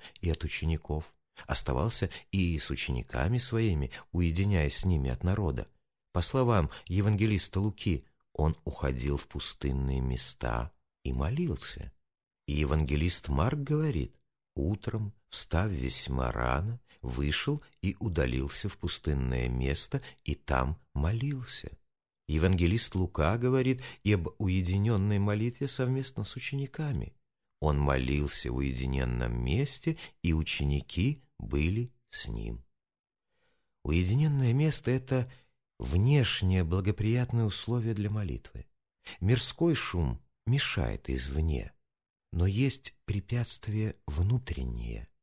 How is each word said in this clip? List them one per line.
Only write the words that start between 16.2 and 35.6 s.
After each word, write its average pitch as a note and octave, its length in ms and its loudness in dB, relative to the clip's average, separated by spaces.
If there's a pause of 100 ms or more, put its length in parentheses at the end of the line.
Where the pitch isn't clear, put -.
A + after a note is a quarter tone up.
рано, C#2 480 0 (220)
вышел D2 640 -2 (180)
и F#2+ 180 -2
удалился C#2+ 720 0
в - 80 -10
пустынное B1+ 720 0
место, C2 540 -2 (200)
и D2 120 -2
там C2+ 440 0 (140)
молился». A#2 800 -2 (560)
Евангелист F2 680 4
Лука F2+ 420 2
говорит B2+ 460 2 (200)
и G#2 100 4
об F2 240 2
уединённой G2 840 2
молитве G#2+ 480 0
совместно C3 560 -2
с - 140 -8
учениками. C#3 760 -6 (460)
Он D2 180 4
молился C#2+ 720 2
в B1 80 -2
уединённом B1 840 -2
месте, C3+ 540 -2 (240)
и E2+ 100 2
ученики D#2+ 920 0 (160)
были F#2 540 -2 (180)
с - 200 -8
ним. A1 340 -8 (1200)
Уединённое A#2+ 680 2
место — D3 380 0
это B2+ 380 -2 (500)